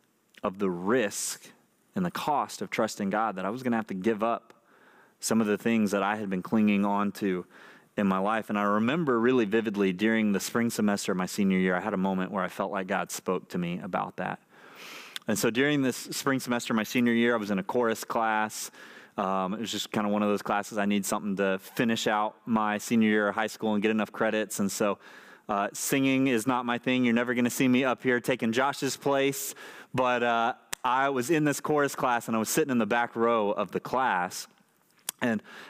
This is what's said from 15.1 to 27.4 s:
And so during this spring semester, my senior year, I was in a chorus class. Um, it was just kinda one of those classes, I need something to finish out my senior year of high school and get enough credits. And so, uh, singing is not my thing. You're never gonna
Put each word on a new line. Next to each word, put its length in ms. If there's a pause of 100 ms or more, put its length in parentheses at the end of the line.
And 100
so 120
during 320
this 140
spring 420
semester, 340
my 120
senior 280
year, 220
I 40
was 120
in 80
a 40
chorus 420
class. 640 (460)
Um, 380
it 60
was 120
just 180
kinda 180
one 140
of 60
those 140
classes, 360
I 60
need 200
something 320
to 220
finish 480
out 300 (100)
my 320
senior 300
year 200
of 60
high 140
school 260
and 80
get 80
enough 220
credits. 480
And 100
so, 280 (500)
uh, 240
singing 560
is 180
not 200
my 120
thing. 260
You're 100
never 200
gonna 160